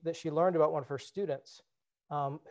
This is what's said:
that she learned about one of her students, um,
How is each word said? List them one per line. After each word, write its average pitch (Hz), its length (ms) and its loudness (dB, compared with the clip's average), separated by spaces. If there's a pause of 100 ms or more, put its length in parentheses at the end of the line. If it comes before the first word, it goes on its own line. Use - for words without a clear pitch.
that 165 140 -2
she 165 120 -6
learned 165 280 4
about 156 160 6
one 147 100 -2
of 120 60 -12
her 139 100 -4
students, - 640 -8 (480)
um, 147 400 -4